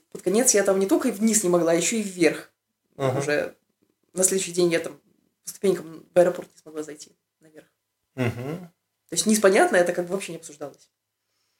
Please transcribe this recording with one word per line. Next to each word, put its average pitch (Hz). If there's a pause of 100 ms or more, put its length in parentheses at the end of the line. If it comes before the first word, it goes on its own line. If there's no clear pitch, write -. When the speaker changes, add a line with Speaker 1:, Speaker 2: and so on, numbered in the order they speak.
(120)
Speaker 1:
под 190
конец 220
я 202
там 190
не 196
только 269
вниз 208
не 180
могла, 170
а -
ещё 180
и 214
вверх. 180 (460)
Speaker 2:
Ага. 135
Speaker 1:
Уже 143 (560)
на 180
следующий 185
день 175
я 165
там - (440)
по -
ступенькам 165
в 185
аэропорт 175
не -
смогла 156
зайти 151 (240)
наверх. 156 (480)
Speaker 2:
Мгм. 131 (400)
Speaker 1:
То 165
есть -
низ 214
понятно, 214
это 175
как 175
бы 175
вообще 190
не 165
обсуждалось. - (680)